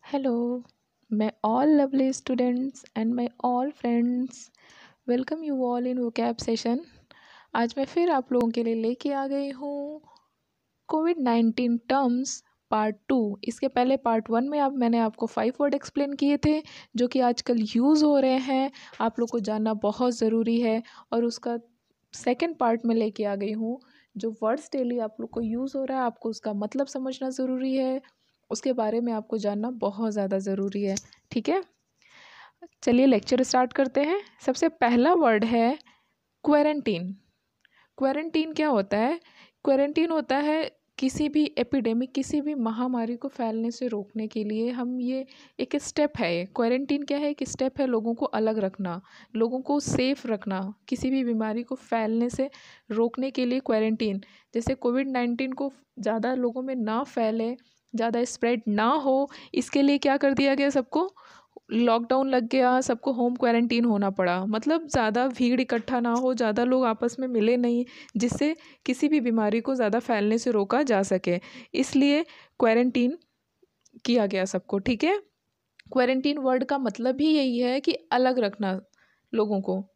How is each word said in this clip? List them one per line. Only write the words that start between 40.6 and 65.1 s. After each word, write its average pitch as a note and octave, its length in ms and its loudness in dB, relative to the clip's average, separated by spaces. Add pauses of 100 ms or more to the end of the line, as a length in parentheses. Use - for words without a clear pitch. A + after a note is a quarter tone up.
किसी C4 300 -2
भी D4 300 0
एपिडेमिक, A#3+ 540 -2
किसी C#4 280 -2
भी D4 140 -4
महामारी A#3+ 640 -4
को C4+ 120 -10
फैलने A3+ 420 -4
से B3 180 -6
रोकने G#3+ 400 -6
के G#3+ 160 -4
लिए A3 260 -2
हम B3 300 -4
ये C4 260 -4 (340)
एक C4 160 -2
स्टेप D4 420 0
है। F3 180 0
ये F3 80 -4
क्वारंटीन C4 580 -2
क्या C#4+ 160 -4
है? D4 120 -2
एक C#4+ 180 -6
स्टेप C4 320 -4
है C4+ 60 2
लोगों A#3 280 -2
को C4 120 -4
अलग A3 320 0
रखना, F#3+ 420 -4 (360)
लोगों A#3 240 0
को C#4+ 200 0
सेफ C4 460 0
रखना, G3 480 -4 (140)
किसी C4 220 -2
भी C4+ 140 0
बीमारी A3 380 -2
को B3 120 -8
फैलने A#3 560 -2
से C4 200 -4 (400)
रोकने A#3 400 -2
के B3+ 160 -2
लिए B3+ 140 0
क्वारंटीन। A3 600 0 (340)
जैसे A#3+ 200 0
कोविड C4 340 0
नाइनटीन B3 440 -2
को C4+ 200 -6 (260)
ज़्यादा A3+ 360 -2
लोगों B3 280 -2
में C4 120 -6
ना A3+ 280 -2
फैले, A3+ 540 -2 (380)
ज़्यादा A#3 300 0
स्प्रेड A#3+ 440 -2
ना G#3 180 2
हो, C#4 440 2 (240)
इसके C#4 280 0
लिए C#4+ 160 4
क्या C#4 180 2
कर C#4 180 2
दिया C#4 200 2
गया? C#4 160 2
सबको D4 440 -2 (580)
लॉकडाउन A#3+ 560 2
लग B3 200 2
गया, B3+ 320 4
सबको B3+ 320 -2
होम B3 240 0
क्वारंटीन A#3 480 2
होना G3+ 260 2
पड़ा। F#3 360 0
मतलब D4 420 0
ज़्यादा A#3+ 400 2